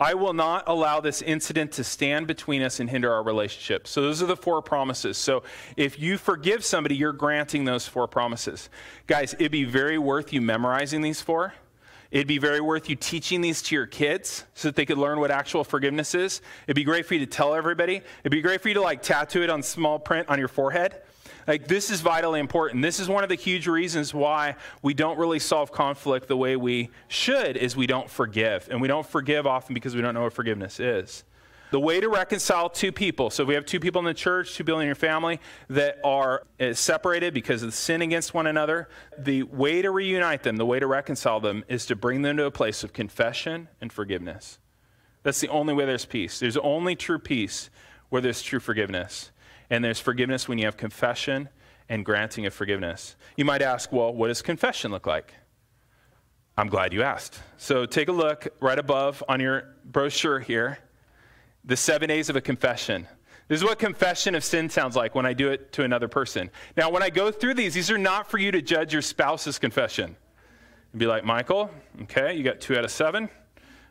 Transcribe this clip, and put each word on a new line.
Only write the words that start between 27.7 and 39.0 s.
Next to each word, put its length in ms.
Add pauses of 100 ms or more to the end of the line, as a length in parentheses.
we 140
don't 200
forgive. 600
And 100
we 60
don't 200
forgive 380
often 300
because 220
we 60
don't 120
know 80
what 120
forgiveness 440
is. 460 (480)
The 80
way 180
to 100
reconcile 600
two 240
people, 380
so 120
if 60
we 60
have 120
two 140
people 180
in 60
the 100
church, 400
two 80
people 160
in 80
your 80
family 460 (280)
that 360
are, 400 (160)
uh, 140
separated 600
because 300
of 100
sin 280
against 320
one 120
another, 420 (300)